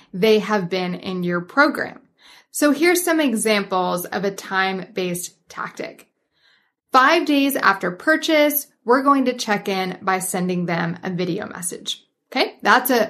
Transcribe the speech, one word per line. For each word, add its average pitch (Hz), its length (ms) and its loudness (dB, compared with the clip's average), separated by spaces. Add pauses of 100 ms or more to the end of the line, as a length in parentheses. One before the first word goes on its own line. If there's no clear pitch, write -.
(140)
they 214 240 4
have 208 320 -2
been 180 240 -4
in 180 300 -6
your 175 180 -2
program. - 600 0 (500)
So 294 180 2
here's 339 340 2
some 330 160 2
examples 196 840 0
of 202 180 -6
a 202 60 0
time-based 190 1200 -6
tactic. - 600 -12 (840)
Five 294 340 4
days 277 300 2
after 190 340 0
purchase, 302 800 0 (180)
we're 240 160 4
going 277 240 4
to 247 80 0
check 208 340 -4
in 190 360 -4
by 190 160 0
sending 180 480 -2
them 170 340 -4
a - 80 -6
video 175 380 -4
message. - 580 -10 (280)
Okay, 339 280 -2
that's 240 280 4
a, 240 200 2